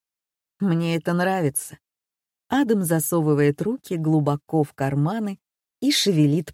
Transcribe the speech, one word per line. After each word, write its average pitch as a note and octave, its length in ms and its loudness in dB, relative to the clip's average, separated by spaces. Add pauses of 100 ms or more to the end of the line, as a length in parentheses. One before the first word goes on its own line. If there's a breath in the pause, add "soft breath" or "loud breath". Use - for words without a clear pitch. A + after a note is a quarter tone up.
(600)
«Мне E3 360 0
это E3 180 -2
нравится». F3+ 640 -2 (680)
Адам A#3 360 2
засовывает D3+ 760 2
руки G#3 340 -4
глубоко D#3 680 0
в C#3+ 100 -6
карманы E3 680 -4 (400)
и C4 100 0
шевелит D#3 640 0